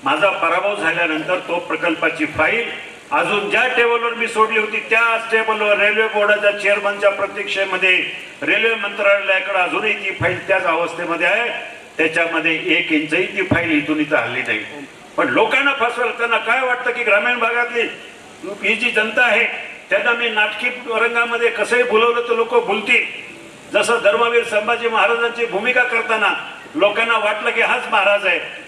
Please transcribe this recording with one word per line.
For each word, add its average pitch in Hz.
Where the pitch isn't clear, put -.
माझा 160
पराभव 180
झाल्यानंतर 160
तो 127
प्रकल्पाची 160
फाईल -
अजून 202
ज्या 226
टेबलवर 233
मी 226
सोडली 214
होती, 214
त्याच 226
टेबलवर 214
रेल्वे 208
बोर्डाच्या 208
चेअरमनच्या 202
प्रतीक्षेमध्ये 196
रेल्वे 214
मंत्रालयाकडे 196
अजूनही 185
ती 196
फाईल 175
त्याच 185
अवस्थेमध्ये 165
आहे. 214
त्याच्यामध्ये 160
एक 175
इंचही 156
ती 196
फाईल 165
इथून 151
इथं 151
हलली 123
नाही. 107
पण -
लोकांना 269
फसवलं. 233
त्यांना 233
काय 226
वाटतं 247
की 233
ग्रामीण 220
भागातली 233
ही -
जी 240
जनता 226
आहे, 240
त्यांना 214
मी 233
नाटकी 214
रंगामध्ये 233
कसंही 240
बोलवलं 233
तर 233
लोक 233
बोलतील. 202
जसं 214
धर्मवीर 233
संभाजी 226
महाराजांची 233
भूमिका 240
करताना 220
लोकांना 214
वाटलं 214
की 226
हाच 240
महाराज 202
आहे 175